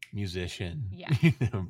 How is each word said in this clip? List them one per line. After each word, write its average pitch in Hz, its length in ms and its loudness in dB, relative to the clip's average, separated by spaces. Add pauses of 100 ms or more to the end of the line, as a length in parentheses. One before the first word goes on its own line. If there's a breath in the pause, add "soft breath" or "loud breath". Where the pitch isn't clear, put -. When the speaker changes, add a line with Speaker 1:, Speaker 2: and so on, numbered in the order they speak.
(120)
Speaker 1:
musician." 92 760 -4
<laughs> 98 40 -6
Speaker 2:
Yeah. 175 280 -2
Speaker 1:
You 165 120 8 (180)
know, 92 180 -2